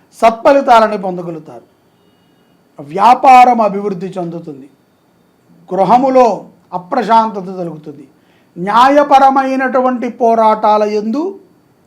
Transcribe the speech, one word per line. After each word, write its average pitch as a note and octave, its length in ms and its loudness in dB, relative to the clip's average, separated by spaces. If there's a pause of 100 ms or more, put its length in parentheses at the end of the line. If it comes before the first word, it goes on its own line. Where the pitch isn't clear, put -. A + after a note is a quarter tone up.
(200)
సత్ఫలితాలని A#3 760 2
పొందగలుగుతారు. F3 680 -12 (1160)
వ్యాపారం B3 800 4
అభివృద్ధి G3+ 460 -4
చెందుతుంది. E3 640 -12 (1040)
గృహములో B3 520 2 (460)
అప్రశాంతత G#3 720 -2
తొలగుతుంది. E3+ 640 -14 (500)
న్యాయపరమైనటువంటి C4 1500 0
పోరాటాల A3 720 0
యందు A3 580 -6 (460)